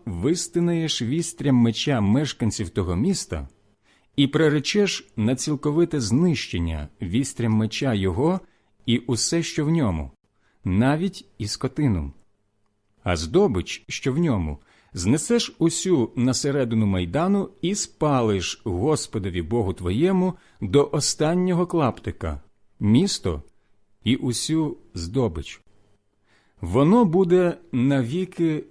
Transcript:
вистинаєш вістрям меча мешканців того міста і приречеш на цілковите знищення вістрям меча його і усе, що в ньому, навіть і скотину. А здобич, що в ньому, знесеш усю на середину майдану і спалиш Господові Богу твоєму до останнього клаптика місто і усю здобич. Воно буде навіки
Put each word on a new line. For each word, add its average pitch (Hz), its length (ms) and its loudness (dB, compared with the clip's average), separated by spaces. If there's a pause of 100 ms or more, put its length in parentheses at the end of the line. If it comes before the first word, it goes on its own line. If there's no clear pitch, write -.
вистинаєш 165 960 -2
вістрям 139 540 -2
меча 120 460 2
мешканців 107 680 0
того 90 260 -2
міста 90 520 -2 (680)
і 139 120 2
приречеш 151 880 0
на 113 200 0
цілковите 151 680 -2
знищення 92 880 0 (120)
вістрям 113 520 -2
меча 110 400 0
його 107 460 0 (460)
і 113 120 2
усе, 135 460 -2
що 156 220 -4
в 147 40 0
ньому, 92 420 0 (520)
навіть 135 600 0 (120)
і 101 100 -6
скотину. 101 640 -2 (880)
А 90 140 0
здобич, 95 720 0
що - 260 -4
в 135 40 -2
ньому, 101 420 -2 (340)
знесеш 156 680 0
усю 165 560 2
на 123 180 2
середину 120 520 0
майдану 135 640 0 (120)
і 185 140 0
спалиш 120 880 0
Господові 98 800 -2
Богу 95 320 0
твоєму 175 600 0 (280)
до 135 300 4
останнього 175 760 0
клаптика 107 720 -2 (380)
місто 107 640 2 (600)
і 113 120 2
усю 147 640 -2 (160)
здобич. 87 680 -4 (1000)
Воно 147 440 4
буде 180 520 2 (140)
навіки 139 1000 -2